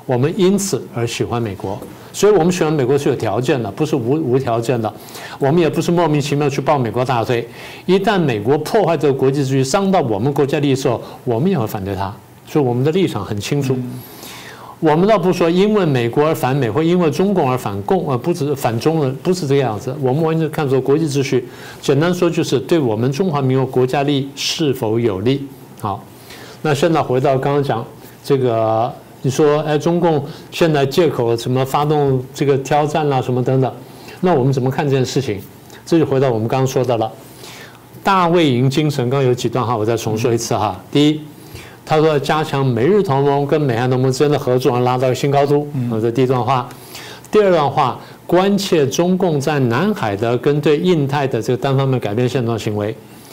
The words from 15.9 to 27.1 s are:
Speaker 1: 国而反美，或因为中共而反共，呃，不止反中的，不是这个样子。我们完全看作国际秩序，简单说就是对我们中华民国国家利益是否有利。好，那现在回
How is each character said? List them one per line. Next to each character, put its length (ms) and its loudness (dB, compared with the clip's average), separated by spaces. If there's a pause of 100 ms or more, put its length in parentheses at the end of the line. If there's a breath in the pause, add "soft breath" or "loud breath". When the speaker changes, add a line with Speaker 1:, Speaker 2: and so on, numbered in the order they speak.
Speaker 1:
国 200 2
而 80 0
反 200 0
美， 140 0
或 140 0
因 160 2
为 100 2
中 240 0
共 160 2
而 80 0
反 260 -6
共， 240 -2
呃， 100 0
不 160 -2
止 200 -2
反 240 -2
中 220 0
的， 100 0 (140)
不 100 0
是 140 -4
这 80 2
个 60 4
样 180 -2
子。 220 -8
我 100 0
们 100 0
完 160 0
全 140 0
看 160 -2
作 120 2
国 180 2
际 120 -2
秩 140 0
序， 240 -2 (340 loud breath)
简 160 2
单 160 2
说 160 0
就 140 -2
是 160 0
对 180 0
我 180 0
们 160 0
中 200 -2
华 100 -2
民 160 0
国 80 0
国 220 0
家 160 -2
利 140 0
益 180 -4
是 380 -4
否 260 -2
有 220 -2
利。 260 -2 (320)
好， 240 -8 (580 loud breath)
那 120 0
现 200 2
在 80 2
回 200 -2